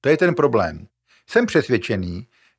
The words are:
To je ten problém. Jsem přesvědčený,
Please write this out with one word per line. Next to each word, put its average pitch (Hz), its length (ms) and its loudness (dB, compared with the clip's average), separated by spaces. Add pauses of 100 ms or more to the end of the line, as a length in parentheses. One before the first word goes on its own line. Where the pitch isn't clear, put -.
To 135 80 0
je 156 80 4
ten 175 180 2
problém. 101 520 0 (400)
Jsem 240 180 2
přesvědčený, 107 800 -2 (320)